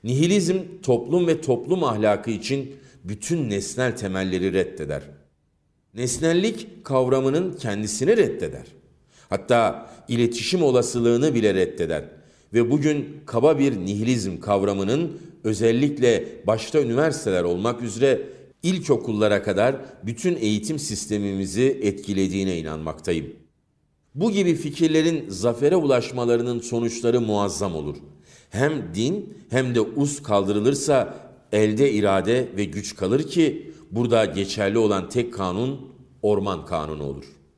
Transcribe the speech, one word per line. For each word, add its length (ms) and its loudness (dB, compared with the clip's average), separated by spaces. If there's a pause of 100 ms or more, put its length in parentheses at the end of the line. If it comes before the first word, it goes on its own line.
Nihilizm, 540 2 (260)
toplum 440 2
ve 140 2
toplum 420 0
ahlakı 480 2
için 440 -4 (280)
bütün 460 -4
nesnel 480 -2
temelleri 560 -2
reddeder. 500 -2 (880)
Nesnellik 920 -2
kavramının 680 2
kendisini 640 0
reddeder. 480 -2 (640)
Hatta 600 0 (180)
iletişim 560 0
olasılığını 720 4
bile 180 4
reddeder. 500 0 (500)
Ve 180 4
bugün 360 2 (180)
kaba 340 4
bir 180 2
nihilizm 640 -2
kavramının 760 0 (260)
özellikle 840 2 (220)
başta 340 2
üniversiteler 640 0
olmak 380 0
üzere 400 2 (420)
ilkokullara 800 2
kadar 320 2 (280)
bütün 320 -2
eğitim 440 -2
sistemimizi 1000 -2
etkilediğine 760 -2
inanmaktayım. 760 -6 (840)
Bu 160 0
gibi 240 2
fikirlerin 720 0
zafere 460 0
ulaşmalarının 840 0
sonuçları 640 0
muazzam 540 -2
olur. 200 -6 (540)
Hem 460 -2
din 420 -4 (120)
hem 260 0
de 60 4
us 420 -2
kaldırılırsa 920 2 (360)
elde 400 4
irade 560 2 (100)
ve 80 0
güç 300 -8
kalır 280 0
ki 480 0 (200)
burada 340 2
geçerli 520 -2
olan 320 2
tek 240 -2
kanun 580 -4 (300)
orman 440 0
kanunu 380 -6
olur. 220 -8 (320)